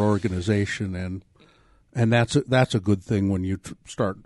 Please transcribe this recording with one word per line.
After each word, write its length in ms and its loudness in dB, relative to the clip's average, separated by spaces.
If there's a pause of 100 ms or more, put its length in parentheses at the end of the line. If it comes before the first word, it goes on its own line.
organization, 880 0
and, 320 -8 (680)
and 180 2
that's 220 2
a, 60 4
that's 340 2
a 40 4
good 220 0
thing 280 0
when 140 0
you 140 -2
tr-, 160 -14 (140)
start 380 -4